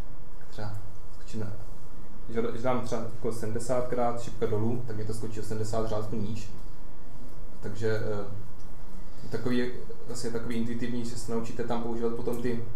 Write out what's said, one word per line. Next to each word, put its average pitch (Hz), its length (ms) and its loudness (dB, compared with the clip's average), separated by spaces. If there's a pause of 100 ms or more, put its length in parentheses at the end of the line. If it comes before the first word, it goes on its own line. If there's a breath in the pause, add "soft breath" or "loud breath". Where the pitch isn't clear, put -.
(500)
třeba 107 220 0 (420)
skočím - 260 0
na, - 120 0 (760)
že, 113 140 0 (140)
že 117 60 0
dám 127 180 0
třeba 113 220 0
jako 110 300 0
sedmdesátkrát 120 880 0
šipka - 240 0
dolů, 110 400 0
tak 110 100 0
mě 107 80 0
to 107 100 0
skočí 107 260 0
osmdesát 110 460 0
řádků 110 300 0
níž. 107 340 0 (1080)
Takže, 110 440 0
eh, - 1300 0
takový, 123 400 0 (420)
asi 123 180 0
takový 117 260 0
intuitivní, 120 480 0
že 117 120 0
se 117 160 0
naučíte 117 320 0
tam 117 180 0
používat 117 320 0
potom 120 280 -2
ty 113 220 0 (120)